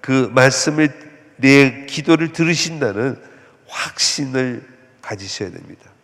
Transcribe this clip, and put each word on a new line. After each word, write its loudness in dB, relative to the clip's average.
그 0
말씀을, 2
내 4
기도를 -2
들으신다는 -2
확신을 -6
가지셔야 -12
됩니다. -20